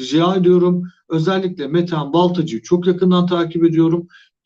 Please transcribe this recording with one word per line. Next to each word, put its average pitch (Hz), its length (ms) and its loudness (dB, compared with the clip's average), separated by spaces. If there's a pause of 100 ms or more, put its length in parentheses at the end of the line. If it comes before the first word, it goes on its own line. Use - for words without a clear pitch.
rica 160 340 0
ediyorum. 180 480 2 (260)
Özellikle 180 580 -2
Metehan 151 460 -2
Baltacı'yı 170 500 -2
çok 180 240 -2
yakından 180 400 2
takip 170 380 -2
ediyorum. 165 420 2 (400)